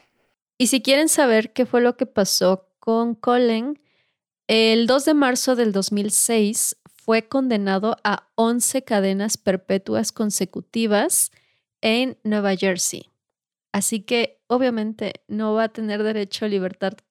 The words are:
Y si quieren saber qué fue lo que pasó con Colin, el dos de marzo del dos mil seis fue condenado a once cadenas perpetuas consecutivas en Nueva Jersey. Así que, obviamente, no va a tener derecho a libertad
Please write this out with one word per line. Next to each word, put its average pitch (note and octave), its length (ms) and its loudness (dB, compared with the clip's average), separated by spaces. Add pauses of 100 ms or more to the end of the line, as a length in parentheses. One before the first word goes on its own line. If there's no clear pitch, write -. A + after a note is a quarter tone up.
(580)
Y B3 100 0
si B3+ 140 0
quieren C#4+ 280 2
saber A#3 420 2
qué B3+ 140 0
fue A#3+ 160 2
lo A#3+ 160 2
que A#3+ 80 -2
pasó - 640 0 (100)
con A3+ 360 -2
Colin, B3 640 0 (680)
el A3+ 400 4
dos C4+ 160 2
de D#4 100 2
marzo B3+ 440 2
del A3+ 160 2
dos G3 180 -2
mil G3+ 180 -2
seis A3 680 0 (180)
fue A3+ 320 -2
condenado G#3+ 760 -2
a - 320 -2
once A#3+ 480 0
cadenas G3 540 -2
perpetuas G3 760 -2
consecutivas G#3+ 1160 -2 (500)
en A#3 420 0
Nueva G#3 320 0
Jersey. - 540 -4 (640)
Así G3+ 280 -4
que, A#3 460 -4
obviamente, A3+ 800 -4
no G#3+ 260 -4
va A3 100 0
a A3 60 -2
tener G#3+ 340 -6
derecho G#3+ 420 -4
a - 40 -4
libertad F#3+ 440 -4 (180)